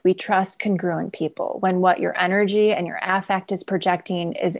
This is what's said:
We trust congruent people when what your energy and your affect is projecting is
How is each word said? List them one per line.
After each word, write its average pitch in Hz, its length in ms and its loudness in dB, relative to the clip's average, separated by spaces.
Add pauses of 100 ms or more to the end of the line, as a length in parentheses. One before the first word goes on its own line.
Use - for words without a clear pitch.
We 185 80 6
trust 190 480 -2
congruent 170 500 -2
people - 480 -6
when 185 220 2
what 180 180 4
your 175 180 -2
energy 202 540 2
and 175 160 -2
your - 140 -8
affect 190 500 -2
is 190 140 -4
projecting 180 680 -2
is 175 260 -2